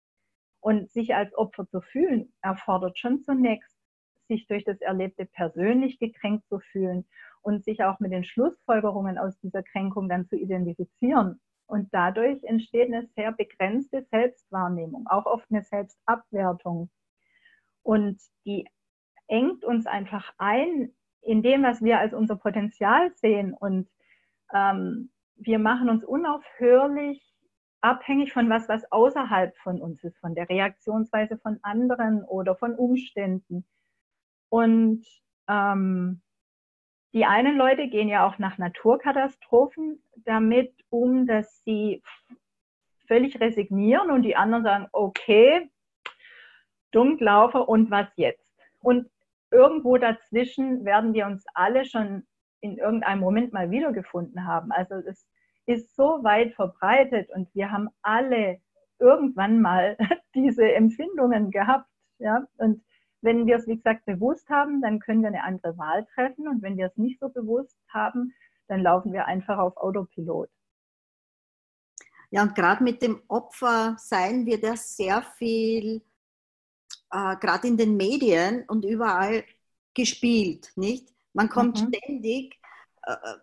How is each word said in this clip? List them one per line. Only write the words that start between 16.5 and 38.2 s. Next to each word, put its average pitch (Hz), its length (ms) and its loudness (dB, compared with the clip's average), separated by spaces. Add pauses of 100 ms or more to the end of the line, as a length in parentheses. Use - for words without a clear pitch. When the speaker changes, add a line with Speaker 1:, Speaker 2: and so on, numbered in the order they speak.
Speaker 1:
Und 208 380 0 (240)
die 202 220 -8 (600)
engt 269 380 -2
uns 233 200 -2
einfach 202 520 -8
ein 254 560 -2 (280)
in 220 220 0
dem, 269 200 4
was 240 180 0
wir 226 180 4
als 214 140 -2
unser 214 240 -2
Potenzial 214 800 0
sehen. 202 380 0
Und, 190 360 -4 (640)
ähm, 196 580 -2 (240)
wir 220 240 -2
machen 240 300 2
uns 226 140 2
unaufhörlich 285 1160 0 (600)
abhängig 269 520 0
von 233 160 2
was, 226 200 0
was 226 220 -4
außerhalb 226 640 2
von 180 240 -8
uns 165 220 -12
ist, 175 160 -12
von 165 160 -8
der 170 140 -8
Reaktionsweise 214 880 -4
von 214 260 -8
anderen 220 600 -2
oder 185 320 -4
von 240 200 -6
Umständen. 202 880 -4 (840)
Und, 226 560 2 (420)
ähm, 190 720 -2 (920)
die 220 120 2
einen 254 320 4
Leute 262 300 2
gehen 214 220 -2
ja 208 180 2